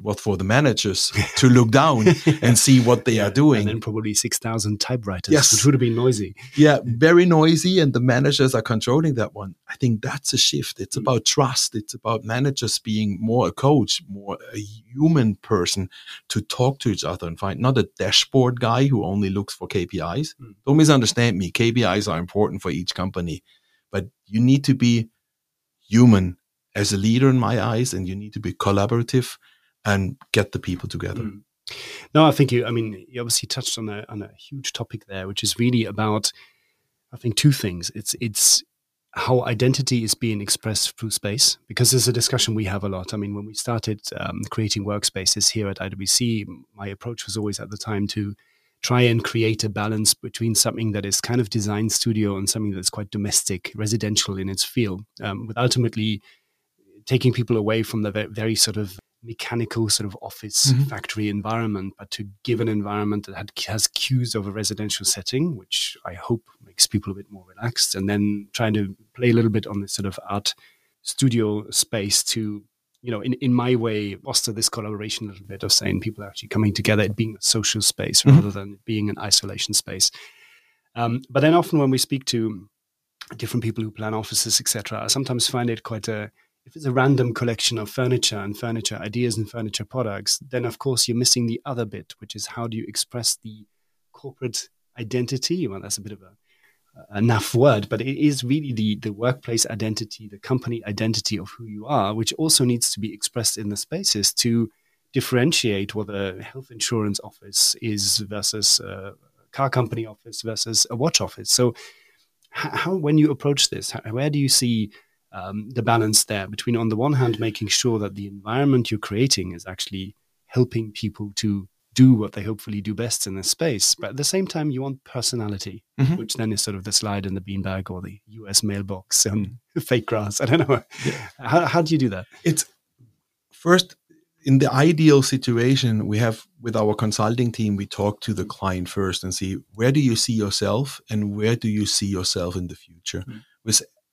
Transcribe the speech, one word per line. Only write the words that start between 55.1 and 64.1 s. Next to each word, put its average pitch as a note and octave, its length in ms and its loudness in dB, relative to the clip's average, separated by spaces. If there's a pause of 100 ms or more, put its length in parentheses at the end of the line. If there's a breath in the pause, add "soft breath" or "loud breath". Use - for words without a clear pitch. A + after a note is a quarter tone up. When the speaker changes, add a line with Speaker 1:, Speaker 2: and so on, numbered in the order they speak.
Speaker 2:
um, G#2 260 -6
with A2 100 -10
ultimately A2 640 0 (840 soft breath)
taking B2+ 280 2
people A#2+ 240 0
away A2 240 0
from A2 220 -4
the G#2 80 -4
ve-, G#2 180 -4
very A2 240 -2
sort G#2+ 240 0
of G2+ 220 -6 (240)
mechanical A2+ 640 -4
sort G#2 160 -2
of F#2+ 160 -10
office - 460 -4
Speaker 1:
Mm-hmm. C3 160 4
Speaker 2:
factory G#2+ 440 -6
environment, G#2 680 -4
but G2+ 140 -18
to G#2 160 -10 (160)
give A#2 180 -2
an A2+ 80 -2
environment G#2 560 -2
that G2 100 -14
had, G#2 160 -14 (160)
has A2 200 -2
cues B2 480 -2